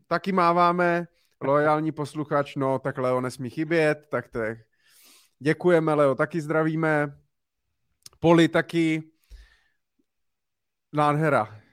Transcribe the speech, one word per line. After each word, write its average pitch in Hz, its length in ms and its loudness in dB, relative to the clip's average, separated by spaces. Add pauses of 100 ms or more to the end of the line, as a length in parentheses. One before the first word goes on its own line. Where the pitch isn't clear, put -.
taky 175 260 -4
máváme. 175 760 2 (340)
Loajální 151 520 0
posluchač, 147 640 -4
no, 135 220 0
tak 131 200 -6
Leo 127 220 0
nesmí 127 300 -8
chybět, 156 600 0
tak 120 180 -4
to 120 120 -10
je. 113 240 -6 (720)
Děkujeme, 160 560 2
Leo, 143 200 2
taky 151 260 -4
zdravíme. 156 800 -2 (1000)
Poli 165 280 6
taky. 160 540 -2 (1900)
Nádhera. 147 680 0 (120)